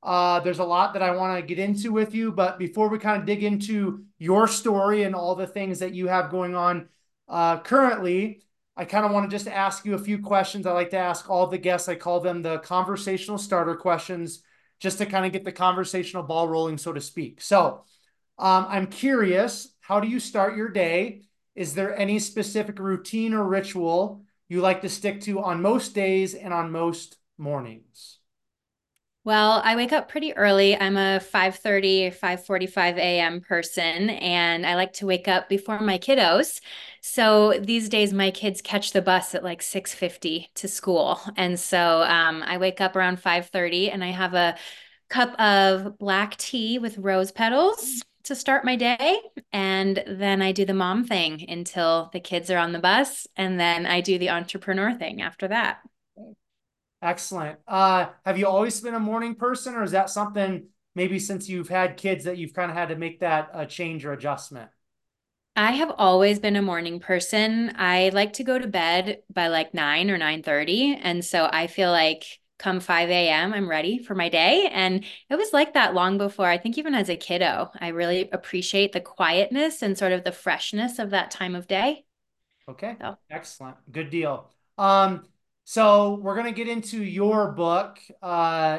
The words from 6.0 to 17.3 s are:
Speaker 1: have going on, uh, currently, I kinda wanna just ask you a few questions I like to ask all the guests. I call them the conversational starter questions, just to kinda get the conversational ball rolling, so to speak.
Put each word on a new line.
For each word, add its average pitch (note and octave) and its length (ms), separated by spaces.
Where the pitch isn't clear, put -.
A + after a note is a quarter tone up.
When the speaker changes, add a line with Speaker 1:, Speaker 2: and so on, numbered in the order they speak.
Speaker 1:
have F3+ 240
going F3+ 240
on, F3 340
uh, E3+ 320
currently, G#3+ 840
I F3 40
kinda G#3 240
wanna G3+ 180
just G3+ 220
ask G3 360
you G#3 100
a F#3 40
few G3+ 220
questions G3 440
I F#3 60
like F3 200
to F#3+ 60
ask F3+ 320
all F#3 200
the F3+ 100
guests. F3+ 300
I F3 80
call F3 240
them F3 220
the D#3+ 180
conversational F#3+ 760
starter F3 380
questions, E3+ 720
just F#3+ 200
to G3+ 80
kinda F#3+ 240
get F#3+ 120
the F#3 80
conversational F3+ 720
ball D#3+ 240
rolling, D#3+ 320
so E3+ 140
to D3 80
speak. C#3 400